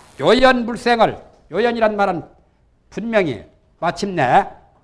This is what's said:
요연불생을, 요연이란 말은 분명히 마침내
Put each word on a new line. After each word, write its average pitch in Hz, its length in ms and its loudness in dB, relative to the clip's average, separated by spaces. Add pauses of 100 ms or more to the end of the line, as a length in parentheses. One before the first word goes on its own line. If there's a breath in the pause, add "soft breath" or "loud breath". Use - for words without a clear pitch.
(220)
요연불생을, 233 1000 2 (300)
요연이란 226 440 0
말은 190 280 -2 (680)
분명히 185 540 -4 (360)
마침내 170 680 0 (360)